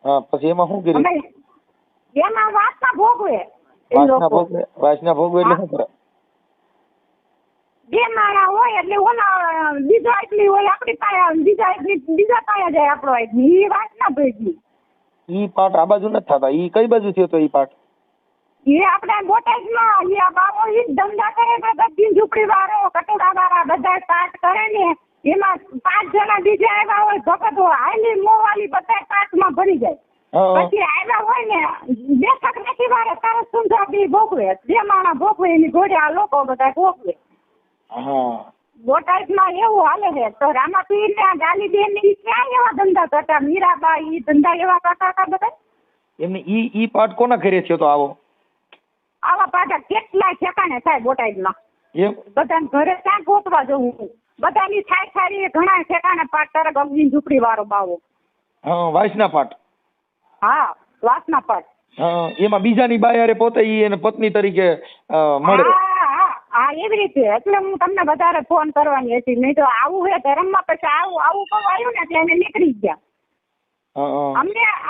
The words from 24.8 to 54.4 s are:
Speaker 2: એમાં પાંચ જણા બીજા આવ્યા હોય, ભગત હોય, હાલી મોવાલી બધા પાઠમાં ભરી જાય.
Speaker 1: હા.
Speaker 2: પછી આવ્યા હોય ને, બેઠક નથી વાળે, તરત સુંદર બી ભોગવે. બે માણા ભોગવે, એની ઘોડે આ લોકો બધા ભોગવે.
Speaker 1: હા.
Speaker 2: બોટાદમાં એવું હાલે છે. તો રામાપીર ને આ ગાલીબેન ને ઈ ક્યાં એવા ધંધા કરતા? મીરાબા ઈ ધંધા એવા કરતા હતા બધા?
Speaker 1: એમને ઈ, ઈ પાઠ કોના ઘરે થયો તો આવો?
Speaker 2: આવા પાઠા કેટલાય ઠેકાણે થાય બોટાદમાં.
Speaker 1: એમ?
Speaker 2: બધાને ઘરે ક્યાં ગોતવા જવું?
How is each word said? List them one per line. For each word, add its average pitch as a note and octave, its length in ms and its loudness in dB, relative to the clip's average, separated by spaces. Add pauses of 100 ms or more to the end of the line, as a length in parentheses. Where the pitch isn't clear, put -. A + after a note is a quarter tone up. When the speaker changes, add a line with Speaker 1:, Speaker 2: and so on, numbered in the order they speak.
Speaker 2:
એમાં F#4+ 260 0 (220)
પાંચ F#4 340 -2
જણા G#4 300 0
બીજા G#4 380 2
આવ્યા G#4 240 0
હોય, G#4 140 0
ભગત G4+ 400 -2
હોય, F4+ 160 4
હાલી G#4+ 460 0
મોવાલી G#4 460 2
બધા F#4+ 340 -4
પાઠમાં G4+ 500 0
ભરી E4 280 0
જાય. A#3 140 -2 (420)
Speaker 1:
હા. F#3 200 4
Speaker 2:
પછી F4+ 240 2
આવ્યા F#4+ 380 -2
હોય A4+ 280 -2
ને, G#4+ 220 -2 (520)
બેઠક A#4+ 400 0
નથી B4 280 -4
વાળે, A4+ 280 0
તરત A4+ 300 -2
સુંદર A4 460 0
બી G4+ 160 0
ભોગવે. D4 480 0
બે C#4+ 200 -4
માણા G4 380 2
ભોગવે, F4+ 420 0
એની D#4+ 140 4
ઘોડે F#4+ 260 2
આ D4+ 160 2
લોકો E4 340 0
બધા C4 260 0
ભોગવે. C4 480 -2 (720)
Speaker 1:
હા. B2 640 -6 (320)
Speaker 2:
બોટાદમાં F#4 640 0
એવું G4+ 360 2
હાલે F4+ 240 0
છે. B3 200 -4
તો C#4 200 0
રામાપીર F#4+ 580 0
ને G#4 140 -2
આ F#4+ 120 4
ગાલીબેન G4 600 0
ને G#4 100 -6
ઈ G4+ 100 6
ક્યાં A4+ 320 -2
એવા A#4+ 380 0
ધંધા F#4 220 2
કરતા? D4+ 340 0
મીરાબા E4 560 0
ઈ D#4+ 240 -6
ધંધા D4 340 4
એવા F4+ 240 2
કરતા F4+ 300 0
હતા F#4+ 200 -2
બધા? F#4+ 200 -2 (720)
Speaker 1:
એમને F3+ 180 -6
ઈ, A3 360 -2
ઈ A3 120 0
પાઠ G#3+ 280 0
કોના B3 220 2
ઘરે F#3 240 2
થયો E3 160 -2
તો D#3+ 80 -2
આવો? D3 340 0 (1040)
Speaker 2:
આવા F#4 240 0
પાઠા F4+ 320 -2
કેટલાય F#4+ 540 -2
ઠેકાણે F4+ 460 -4
થાય D4 220 -2
બોટાદમાં. G#3+ 540 -4 (400)
Speaker 1:
એમ? G3 200 0 (220)
Speaker 2:
બધાને D#4+ 300 0
ઘરે D#4 280 0
ક્યાં G4 280 -2
ગોતવા F#4+ 400 0
જવું? C4 300 -2 (480)